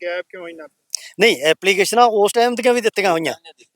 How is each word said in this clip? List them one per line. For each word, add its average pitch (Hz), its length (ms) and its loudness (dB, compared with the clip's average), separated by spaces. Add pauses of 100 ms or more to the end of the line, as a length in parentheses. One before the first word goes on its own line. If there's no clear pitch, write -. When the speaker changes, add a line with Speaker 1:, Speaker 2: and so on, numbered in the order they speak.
Speaker 1:
ਗੈਪ 175 240 -8
ਕਿਉਂ 180 200 -16
ਇੰਨਾ? 160 180 -20 (520)
Speaker 2:
ਨਹੀਂ, 185 220 2
ਐਪਲੀਕੇਸ਼ਨਾਂ 190 640 2
ਉਸ 208 280 2
ਟਾਈਮ 240 220 0
ਦੀਆਂ 240 180 0
ਵੀ 240 80 -2
ਦਿੱਤੀਆਂ 202 300 -2
ਹੋਈਆਂ, 160 220 -2 (420)